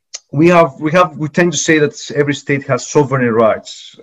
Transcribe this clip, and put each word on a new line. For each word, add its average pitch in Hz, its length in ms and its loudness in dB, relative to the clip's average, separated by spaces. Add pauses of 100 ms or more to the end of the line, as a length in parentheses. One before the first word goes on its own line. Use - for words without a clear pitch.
(320)
we 151 140 4
have, 170 340 2
we 151 120 -4
have, 175 240 0
we 151 120 -6
tend 175 240 0
to - 60 -6
say 156 220 0
that - 320 -4
every 143 220 -2
state 139 340 -6
has 127 200 -4
sovereign 131 440 0
rights, - 720 -2